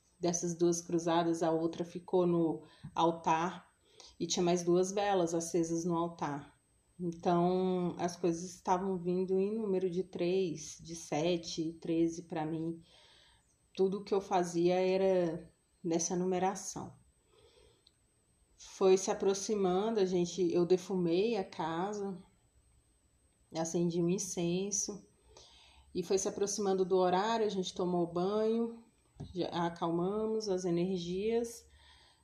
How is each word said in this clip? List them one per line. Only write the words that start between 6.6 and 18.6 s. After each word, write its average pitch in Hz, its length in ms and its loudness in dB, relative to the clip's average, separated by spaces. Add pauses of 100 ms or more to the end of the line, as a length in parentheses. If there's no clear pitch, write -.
Então, 180 1000 2
as 175 180 -4
coisas 170 260 0
estavam 185 540 -2
vindo 180 420 0
em 202 160 0
número 190 340 0
de 175 140 -4
três, 180 800 -2
de 160 160 -12
sete, 165 800 -2
treze 165 480 -2
pra 165 220 -6
mim. 165 380 -6 (920)
Tudo 196 300 0
que 208 100 -6
eu 196 80 2
fazia 180 540 2
era 185 760 2 (340)
nessa 170 340 0
numeração. 185 760 -2 (1600)
Foi 190 400 4